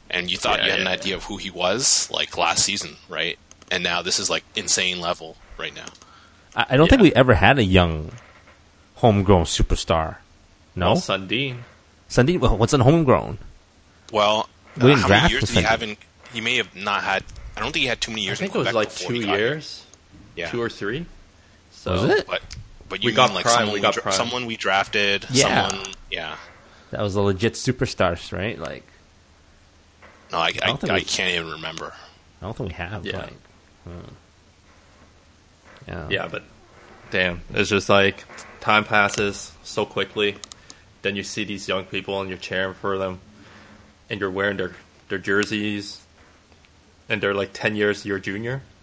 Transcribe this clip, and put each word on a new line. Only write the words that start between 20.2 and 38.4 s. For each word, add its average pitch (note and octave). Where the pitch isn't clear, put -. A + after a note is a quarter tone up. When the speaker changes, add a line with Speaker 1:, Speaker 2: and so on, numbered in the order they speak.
Speaker 1:
Yeah. E2+
Speaker 2:
Two A#2+
or A#2
three. A#2+
So -
Speaker 3:
Was F#2
it? G4
Speaker 1:
But, F2+
but -
you A#2+
Speaker 2:
We A2
got B2
Speaker 1:
mean, G2
like, F2
Speaker 2:
prime, A#2
Speaker 1:
someone G#2+
Speaker 2:
we G2+
Speaker 1:
we -
Speaker 2:
got G#2
Speaker 1:
dra-, -
Speaker 2:
prime. G2
Speaker 1:
someone A#2+
we A2+
drafted, G2+
Speaker 3:
Yeah. A2+
Speaker 1:
someone, G2
yeah. D#2+
Speaker 3:
That -
was G2+
the G2+
legit G2+
superstars, -
right? G2
Like, C#2+
Speaker 1:
No, F2
I, E2
Speaker 3:
I -
don't -
Speaker 1:
I, -
Speaker 3:
think -
Speaker 1:
I E2+
Speaker 3:
we F2+
Speaker 1:
can't F#2
even E2
remember. D#2
Speaker 3:
I -
don't G#2
think A2
we E2+
have, F2
Speaker 2:
Yeah. F#2+
Speaker 3:
like, -
hmm. F2
Yeah. E2
Speaker 2:
Yeah, F2+
but -
damn, F2+
it's G2+
just, G2+
like, G2